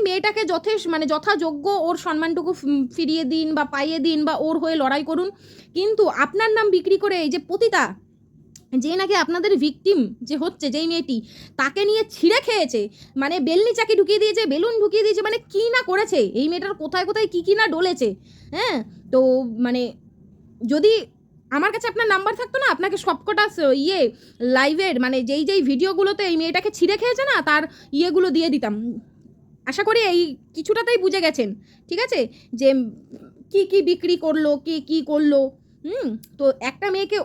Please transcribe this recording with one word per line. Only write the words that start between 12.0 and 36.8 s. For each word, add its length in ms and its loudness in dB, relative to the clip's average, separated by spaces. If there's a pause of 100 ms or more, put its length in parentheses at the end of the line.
ছিঁড়ে 320 4
খেয়েছে, 340 0 (400)
মানে 140 -2 (120)
বেলনি 320 4
চাকি 200 2
ঢুকিয়ে 240 2
দিয়েছে, 200 0 (100)
বেলুন 280 0
ঢুকিয়ে 240 2
দিয়েছে, 160 2
মানে 160 -2 (140)
কী 120 0 (120)
না 140 2
করেছে 300 0 (200)
এই 120 0
মেয়েটার, 220 -4 (100)
কোথায় 260 -2
কোথায় 240 0
কী 140 0
কী 120 4
না 80 4
ডলেছে। 420 0 (420)
হ্যাঁ, 260 -2 (340)
তো 80 4 (460)
মানে 160 0 (800)
যদি 320 4 (580)
আমার 220 0
কাছে 140 -6
আপনার 260 -2
নাম্বার 220 0
থাকতো 240 -8
না, 160 0
আপনাকে 220 -4
সবকটা 460 -2 (120)
স-, 280 2
ইয়ে 160 0 (580)
লাইভের, 420 0
মানে 180 0 (120)
যেই 160 0
যেই 160 2
ভিডিওগুলোতে 680 0
এই 60 0
মেয়েটাকে 400 -2
ছিঁড়ে 240 2
খেয়েছে 300 0
না, 100 2
তার 220 2 (340)
ইয়েগুলো 320 2
দিয়ে 200 2
দিতাম। 240 -2 (920)
আশা 160 -4
করি 160 4 (140)
এই 60 4 (360)
কিছুটাতেই 420 0
বুঝে 280 0
গেছেন, 240 0 (400)
ঠিক 160 -4
আছে, 140 -2 (340)
যে 160 2 (840)
কি 100 2 (100)
কি 100 4
বিক্রি 360 0
করলো, 340 0 (140)
কি 100 -4 (140)
কি 100 0 (120)
করলো। 300 4 (440)
হুম, 220 -6 (320)
তো 60 0 (160)
একটা 300 -6